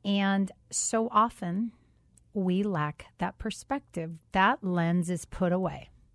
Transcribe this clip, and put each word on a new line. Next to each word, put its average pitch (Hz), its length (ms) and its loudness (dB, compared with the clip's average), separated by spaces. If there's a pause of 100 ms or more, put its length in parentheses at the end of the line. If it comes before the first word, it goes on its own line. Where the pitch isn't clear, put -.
And 196 480 2 (200)
so 226 400 0
often, 214 600 0 (600)
we 185 300 0
lack 151 440 -4 (120)
that 180 180 -4
perspective. - 760 -6 (200)
That 202 320 4
lens 175 460 2
is 175 160 -4
put 175 260 -2
away. 175 380 -4 (260)